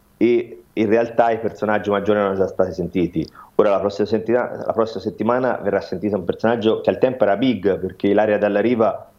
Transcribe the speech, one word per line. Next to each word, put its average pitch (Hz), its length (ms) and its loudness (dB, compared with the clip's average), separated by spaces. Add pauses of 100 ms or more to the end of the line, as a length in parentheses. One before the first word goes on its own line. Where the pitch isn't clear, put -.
(160)
e 117 460 0 (100)
in 107 160 0
realtà 117 440 2
i 110 60 -2
personaggi 107 520 -2
maggiori 101 280 2
erano 98 160 0
già 95 120 0
stati 92 260 -2
sentiti. 85 560 -4 (280)
Ora 104 140 6
la 98 80 2
prossima 101 300 -2
settima-, 113 580 -2
la - 60 -2
prossima 110 280 -2
settimana 120 640 -2
verrà 95 180 0
sentito 98 360 -4
un 90 80 -6
personaggio 110 560 0
che - 100 0
al 95 80 -2
tempo 127 240 0
era 101 140 2
big, 101 420 0
perché 92 300 -4
Ilaria 104 280 2
Dalla 101 240 0
Riva 113 580 0